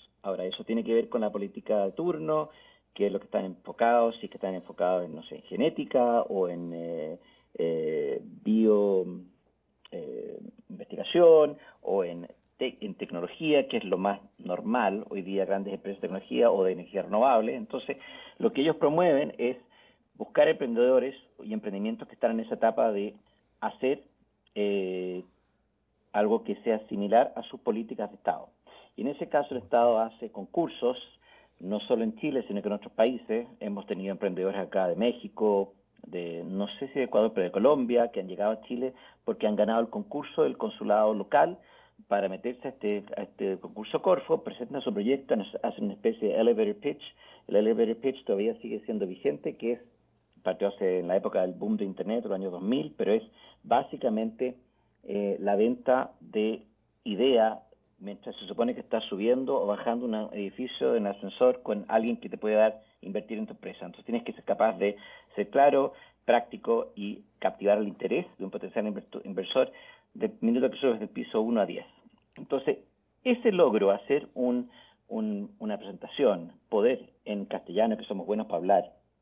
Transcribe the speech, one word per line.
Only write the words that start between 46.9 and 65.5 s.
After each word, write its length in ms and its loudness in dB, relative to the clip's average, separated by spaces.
El 80 0
elevator 400 4
pitch 280 -4
todavía 360 0
sigue 240 -8
siendo 220 -2
vigente, 500 -4
que 160 -2
es, 80 -4
partió 260 0
hace, 320 0
en 80 -4
la 80 2
época 240 0
del 120 0
boom 240 -2
de 80 -4
Internet, 400 -4
los 100 -4
años 180 -4
dos 100 -10
mil, 360 -2
pero 140 0
es 100 2
básicamente, 960 -2
eh, 360 -2
la 160 0
venta 640 0
de 460 -4
idea, 560 2
mientras 380 -14
se 100 -16
supone 280 -2
que 60 -10
está 200 -4
subiendo 640 0
o 40 0
bajando 380 -2
un 100 -4
edificio 600 -2
en 100 0
ascensor 560 0
con 260 -4
alguien 300 2
que 100 -14
te 80 -8
puede 200 0
dar, 260 4
invertir 380 -6
en 80 -6
tu 60 -18
empresa. 340 -14
Entonces 180 -18
tienes 200 -4
que 80 -6
ser 120 -18
capaz 340 2
de 180 0
ser 140 -2
claro, 460 4